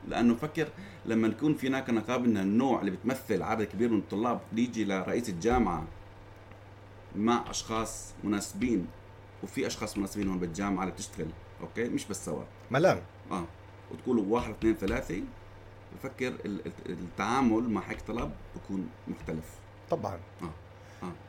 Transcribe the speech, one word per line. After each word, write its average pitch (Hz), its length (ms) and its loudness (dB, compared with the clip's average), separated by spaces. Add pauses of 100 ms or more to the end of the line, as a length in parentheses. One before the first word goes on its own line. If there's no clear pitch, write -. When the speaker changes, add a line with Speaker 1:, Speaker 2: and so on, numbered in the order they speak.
Speaker 1:
لأنه 117 260 6
فكر 151 340 -2 (380)
لما 113 220 4
نكون 143 260 4
في 135 140 -2
هناك 131 220 0
نقابة 120 320 2
من 117 140 6
هالنوع 110 440 4
اللي 98 100 2
بتمثل 98 520 0
عدد 107 200 0
كبير 104 260 2
من 110 100 6
الطلاب، 104 420 0 (120)
بيجي 113 320 2
لرئيس 98 440 0
الجامعة 92 560 4 (1300)
مع 113 340 4
أشخاص - 600 -4 (120)
مناسبين، 101 600 2 (560)
وفي 117 240 -2
أشخاص 110 320 -4
مناسبين 98 300 0
هون 95 100 0
بالجامعة 92 440 0
اللي 92 120 -2
بتشتغل، - 320 -6 (340)
أوكي؟ 113 240 -2
مش - 220 -2
بس - 180 -6
سوا. 73 180 -2 (280)
Speaker 2:
ملان. 135 300 6 (300)
Speaker 1:
آه. 87 140 0 (460)
وتقولوا 117 380 2
واحد، 113 300 2
اثنين، 110 160 6
ثلاثة، 120 480 -2 (720)
بفكر 127 340 -4
ال-، - 380 -4
ال-، 87 60 -6 (180)
التعامل 110 800 4
مع 98 180 4
هيك 110 120 -4
طلب 123 300 -2 (260)
بكون 95 320 -6 (200)
مختلف. - 360 -6 (460)
Speaker 2:
طبعا. 101 280 0 (240)
Speaker 1:
آه. - 640 -12
آه. 90 60 -6 (160)